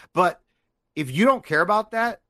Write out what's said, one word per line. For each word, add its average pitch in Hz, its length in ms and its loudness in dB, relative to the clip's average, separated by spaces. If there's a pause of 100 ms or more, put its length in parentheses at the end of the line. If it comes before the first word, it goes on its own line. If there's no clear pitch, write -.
(140)
But 175 260 0 (540)
if 147 160 -8
you 170 160 2
don't 269 180 2
care 156 160 0
about 208 300 -2
that, 233 380 -4